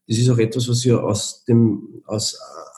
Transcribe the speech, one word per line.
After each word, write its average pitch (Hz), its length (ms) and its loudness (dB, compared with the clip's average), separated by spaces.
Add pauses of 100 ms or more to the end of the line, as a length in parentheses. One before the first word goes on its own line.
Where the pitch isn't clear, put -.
das 110 100 -4
ist 123 120 2
auch 120 100 2
etwas, 113 280 -2
was 120 160 -2
wir 120 200 2
aus - 420 -4
dem, 117 600 2
aus - 320 -6 (400)